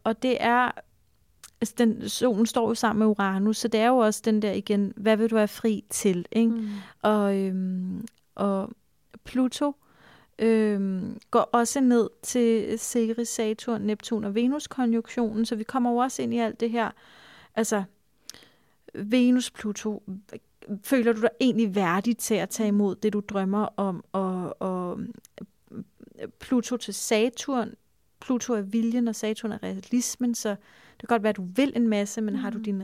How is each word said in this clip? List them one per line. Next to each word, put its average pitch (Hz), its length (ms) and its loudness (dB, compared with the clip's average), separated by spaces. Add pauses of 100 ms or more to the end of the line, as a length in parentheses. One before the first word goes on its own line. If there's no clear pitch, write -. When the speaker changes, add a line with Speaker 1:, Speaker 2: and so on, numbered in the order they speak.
Speaker 1:
og 220 200 -2
det 254 160 2
er, 240 320 2 (920)
altså, - 160 -4
den, 220 320 2
solen 226 360 2
står 226 220 0
jo 226 80 0
sammen 214 240 0
med 214 80 6
Uranus, 202 500 2
så - 100 -4
det 226 120 2
er 226 80 4
jo 254 100 6
også 214 280 2
den 214 160 2
der 208 100 0
igen, 202 440 0
hvad 214 220 2
vil 220 120 2
du 226 60 0
være 214 120 4
fri 214 420 -2
til, 180 420 0
ikke? 226 200 4
Speaker 2:
Mm. 226 180 -2 (320)
Speaker 1:
Og, 202 360 2
øhm, 185 680 -2 (300)
og 196 340 -2 (540)
Pluto, 262 520 -2 (640)
øhm, 208 760 0 (140)
går 240 80 4 (140)
også 233 280 2
ned 240 280 4 (140)
til 226 560 2
Ceres, 226 480 -2
Saturn, 220 540 -4
Neptun 214 420 -2
og 202 120 -4
Venus-konjunktionen, 233 1120 0
så 233 100 -2
vi 214 80 -6
kommer 240 280 0
jo 240 60 2
også 254 240 -2
ind 233 120 -2
i 233 40 0
alt 226 220 -2
det 226 120 0
her, 226 200 -2 (640)
altså, 214 280 0 (1120)
Venus, 247 560 2
Pluto, 208 520 -8 (800)
føler 233 300 4
du 220 80 -2
dig 240 80 4 (100)
egentlig 220 360 2
værdig 196 420 2
til - 180 -2
at 185 140 0
tage 220 180 -2
imod 202 280 2
det, 214 180 -2
du 208 60 0
drømmer 202 480 -2 (100)
om? 196 340 -4
Og, 185 500 -4
og 180 380 -4 (1400)
Pluto 247 380 -2
til 208 160 -8
Saturn, 233 800 -2 (500)
Pluto 247 320 -2
er 208 80 0
viljen, 226 460 0
og 220 80 -2
Saturn 220 360 -4
er 208 120 -10
realismen, 233 720 -2
så 226 140 -4
det - 500 -12
kan - 80 -14
godt 226 160 2
være, 214 60 2
at 208 80 -2
du 190 80 -6 (100)
vil 277 200 2
en 233 120 2
masse, 208 340 -2
men 208 140 -4
har - 140 -4
du 233 80 -8
Speaker 2:
Mm. 226 60 -10
Speaker 1:
din 196 200 -4